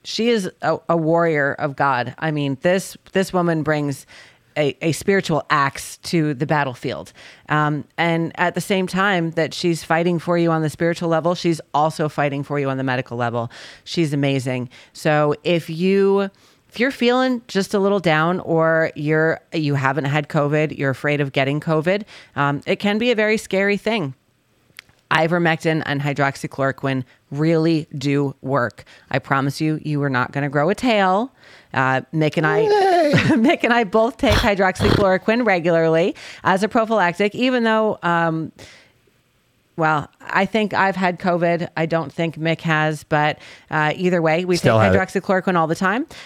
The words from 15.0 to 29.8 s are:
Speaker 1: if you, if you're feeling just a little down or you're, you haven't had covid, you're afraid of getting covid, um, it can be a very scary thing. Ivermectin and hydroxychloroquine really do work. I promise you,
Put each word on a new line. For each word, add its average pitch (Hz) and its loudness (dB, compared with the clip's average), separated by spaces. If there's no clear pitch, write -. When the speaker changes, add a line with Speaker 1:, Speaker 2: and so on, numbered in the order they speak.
Speaker 1:
if 170 -2
you, 196 2
if - -16
you're 240 0
feeling 247 0
just 196 -2
a 208 2
little 196 2
down 165 0
or 160 2
you're, 156 0
you 151 0
haven't 135 0
had 147 -2
covid, 151 0
you're 139 0
afraid 147 -2
of 139 -2
getting 139 0
covid, 165 0
um, 143 0
it 190 0
can 208 0
be 247 0
a 233 4
very 214 2
scary 202 0
thing. 190 -2
Ivermectin 160 2
and 139 -2
hydroxychloroquine 139 -2
really 160 2
do 139 0
work. 131 -2
I 135 0
promise 139 -2
you, 156 0